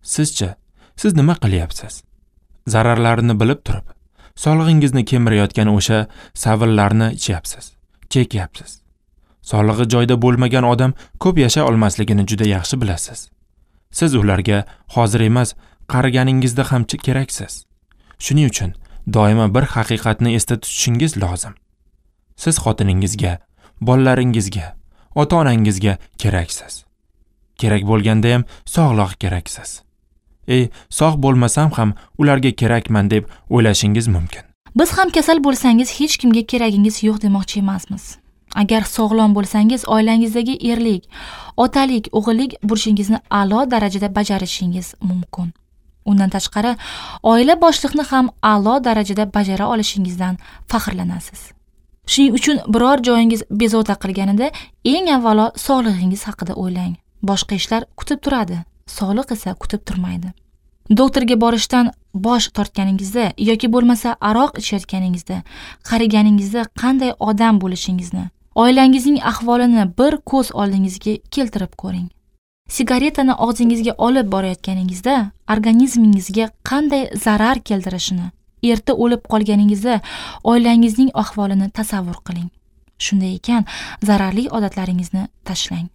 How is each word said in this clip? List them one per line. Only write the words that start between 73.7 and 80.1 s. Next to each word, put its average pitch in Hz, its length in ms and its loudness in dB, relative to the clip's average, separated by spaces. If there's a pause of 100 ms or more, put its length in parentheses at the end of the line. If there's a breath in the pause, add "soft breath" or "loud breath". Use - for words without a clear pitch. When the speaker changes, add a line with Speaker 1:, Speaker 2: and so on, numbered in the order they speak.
Speaker 2:
olib 240 360 0
borayotganingizda 185 840 -4 (300)
organizmingizga 220 1000 2 (140)
qanday 277 440 -2 (100)
zarar 220 460 0
keltirishini, 185 680 -6 (360)
erta 233 300 0
o'lib 240 340 0
qolganingizda 208 720 2 (420 loud breath)